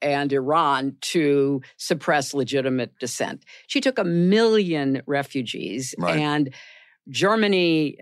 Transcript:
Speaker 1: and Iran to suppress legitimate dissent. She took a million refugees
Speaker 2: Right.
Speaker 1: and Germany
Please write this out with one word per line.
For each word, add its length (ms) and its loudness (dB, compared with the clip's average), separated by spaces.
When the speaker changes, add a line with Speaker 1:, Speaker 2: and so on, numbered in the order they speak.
Speaker 1:
and 320 0
Iran 680 0
to 580 2
suppress 560 -2
legitimate 680 -2
dissent. 460 -6
She 140 -2
took 180 0
a 60 0
million 1000 2
refugees 920 -6
Speaker 2:
Right. 200 -2
Speaker 1:
and 360 0
Germany 920 2